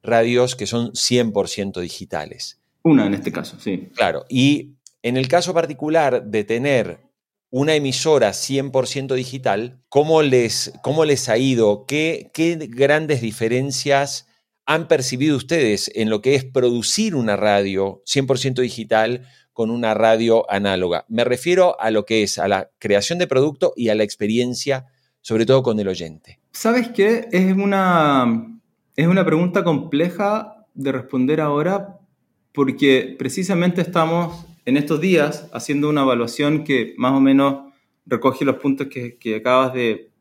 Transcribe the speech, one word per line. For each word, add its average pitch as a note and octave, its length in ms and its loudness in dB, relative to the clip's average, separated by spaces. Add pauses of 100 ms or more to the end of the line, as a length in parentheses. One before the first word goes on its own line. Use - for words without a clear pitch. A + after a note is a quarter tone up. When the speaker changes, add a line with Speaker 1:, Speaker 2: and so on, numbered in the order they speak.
Speaker 1:
radios A#2+ 520 2
que G#2 120 -8
son A#2 280 -6
cien A#2+ 380 0
por G2+ 160 -2
ciento G2 320 -8
digitales. - 800 -12 (220)
Speaker 2:
Una, C3+ 240 4
en G#2 80 0
este - 180 -6
caso, - 260 -10
sí. F#2+ 360 -8
Speaker 1:
Claro, E2+ 340 -2
y C3+ 480 0 (260)
en A#2+ 140 -4
el C3 100 -2
caso F3 260 0
particular D3+ 720 0
de G#2+ 200 -4
tener A#2 560 -2 (500)
una C#3+ 240 0
emisora C3+ 580 2
cien C3+ 380 -4
por B2+ 160 0
ciento C3+ 280 -6
digital, B2+ 760 -4
¿cómo D#3 340 4
les, B2+ 500 2 (100)
cómo D#3 220 0
les C#3+ 240 0
ha A2 80 2
ido? A#2 520 2
¿Qué, D#3 440 -4
qué E3 240 0 (140)
grandes C#3+ 500 2
diferencias C3 1080 -2 (380)
han D#3 200 0
percibido C#3 500 0
ustedes A#2+ 580 0
en A2 160 0
lo G#2 120 -2
que C#3 140 2
es C3 80 -2
producir C3 720 0
una A2 180 0
radio G2 680 0
cien C3+ 220 -2
por C3 120 0
ciento B2+ 240 -2
digital A2+ 640 -2 (260)
con A2+ 200 -2
una A#2 220 -2
radio A2+ 540 4
análoga? F#2 600 -2
Me A#2 160 -2
refiero F3 560 0
a A2+ 100 0
lo G#2 140 0
que A2 180 0
es, - 160 -4
a G2 80 -2
la F#2+ 320 -2
creación G#2 400 0
de F3+ 80 0
producto C#3 480 0
y A#2 140 -2
a G#2+ 80 2
la G#2+ 80 2
experiencia, B2 840 -2 (340)
sobre A2+ 240 0
todo C3 180 6
con A2+ 180 0
el G2 80 -2
oyente. E2+ 500 -10 (140)
Speaker 2:
¿Sabes A#3 360 0
qué? A3+ 440 0
Es F#3 220 2
una, D#3+ 1040 2 (340)
es D#3 140 2
una F#3 180 4
pregunta F3 380 0
compleja F3 1000 -2 (100)
de C3+ 180 -4
responder C3 480 -2
ahora D#3 580 -2 (540)
porque C3 640 2
precisamente F3 640 -2
estamos E3+ 640 -2 (180)
en B2+ 120 2
estos D3 240 -2
días E3+ 520 0
haciendo D3 380 -4
una D3 120 0
evaluación C3+ 600 0
que B2+ 320 -2
más B2+ 160 0
o C3+ 80 2
menos C3+ 520 2 (340)
recoge C3 380 0
los C3+ 120 0
puntos C3+ 300 -4
que, A#2+ 320 -14
que A2 180 -6
acabas B2+ 380 2
de A#2 360 -4 (100)